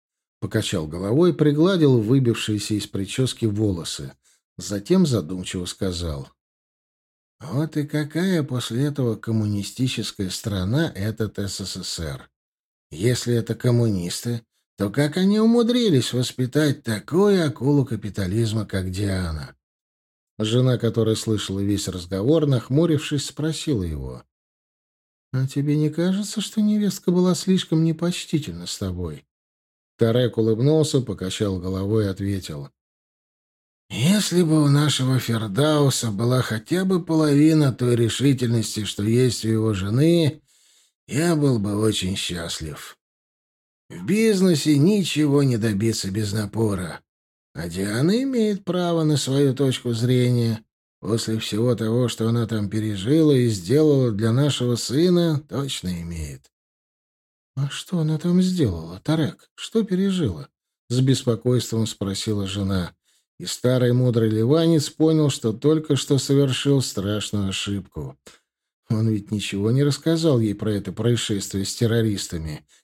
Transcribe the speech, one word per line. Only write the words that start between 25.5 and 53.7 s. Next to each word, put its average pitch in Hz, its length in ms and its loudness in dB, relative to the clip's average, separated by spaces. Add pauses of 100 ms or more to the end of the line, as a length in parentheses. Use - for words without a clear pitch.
не 151 140 2
кажется, 190 500 -2
что - 200 -4
невестка 208 500 0
была 180 240 4
слишком 180 480 0
непочтительна 160 840 -2
с - 120 -8
тобой?" 90 460 -6 (760)
Тарек 117 400 2
улыбнулся, 135 640 2
покачал 95 580 -4
головой 98 460 0
и 101 40 0
ответил: 92 600 -6 (1300)
"Если 180 480 2
бы 156 200 4
у 143 60 4
нашего 135 500 2
Фердауса 120 920 0
была 117 300 0
хотя 151 460 -2
бы 185 180 0
половина 151 680 4
той 123 200 2
решительности, 117 880 0
что 101 180 -6
есть 117 420 2
у 110 40 -2
его 110 260 2
жены, 135 680 2 (640)
я 165 300 0
был 139 220 2
бы 101 180 -4
очень 101 400 0
счастлив. 85 800 -10 (920)
В 90 160 -12
бизнесе 185 720 4
ничего 151 640 4
не 127 160 2
добиться 107 520 0
без 101 220 -4
напора. 101 680 -4 (520)
А 87 140 -8
Диана 135 540 0
имеет 220 420 -2
право 170 400 0
на 151 140 2
свою 135 360 2
точку 127 380 0
зрения. 120 720 2 (360)
После 110 380 -2
всего 113 360 0
того, 113 340 0
что 113 200 -2
она 117 180 0
там 107 240 -2
пережила 110 680 2
и 123 120 4
сделала 127 600 2